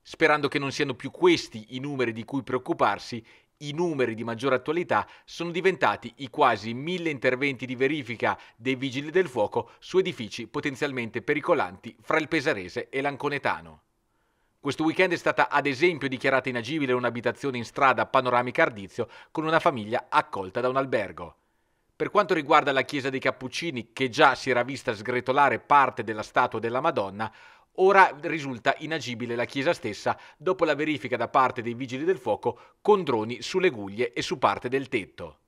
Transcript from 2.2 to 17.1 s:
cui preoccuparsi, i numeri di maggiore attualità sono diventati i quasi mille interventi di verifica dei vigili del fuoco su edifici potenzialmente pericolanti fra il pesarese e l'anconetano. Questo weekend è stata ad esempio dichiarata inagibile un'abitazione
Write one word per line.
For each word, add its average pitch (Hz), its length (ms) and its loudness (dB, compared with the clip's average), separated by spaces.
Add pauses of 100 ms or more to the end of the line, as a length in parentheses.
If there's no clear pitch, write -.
cui 135 180 -6
preoccuparsi, 123 800 -2 (360)
i 143 140 -10
numeri 143 420 0
di 113 100 -8
maggiore 113 300 -2
attualità 135 520 -2 (180)
sono 175 260 -8
diventati 160 680 0
i 131 120 -12
quasi 120 420 2
mille 165 380 -4
interventi 131 560 0
di 127 80 -6
verifica 120 640 0 (180)
dei 131 200 -2
vigili 135 340 -4
del 175 180 2
fuoco 117 520 -2
su - 180 0
edifici 127 480 -2
potenzialmente 131 760 -4
pericolanti 120 800 0
fra - 180 0
il 151 100 -2
pesarese 123 600 -2
e 135 140 -4
l'anconetano. 120 760 -4 (840)
Questo 139 200 -2
weekend 175 280 4
è 170 40 0
stata 147 340 2
ad 143 160 2
esempio 143 420 2
dichiarata 131 400 0
inagibile 127 460 0
un'abitazione 123 640 -2